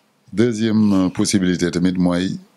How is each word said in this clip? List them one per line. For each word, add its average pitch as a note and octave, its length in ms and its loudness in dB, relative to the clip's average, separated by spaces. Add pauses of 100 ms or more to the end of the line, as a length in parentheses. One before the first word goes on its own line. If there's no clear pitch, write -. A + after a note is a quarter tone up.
(340)
Deuxième, G#2+ 600 2
euh, F#2 160 2
possibilité F2+ 600 0
tamit F2 240 0
mooy, F2+ 460 -2 (180)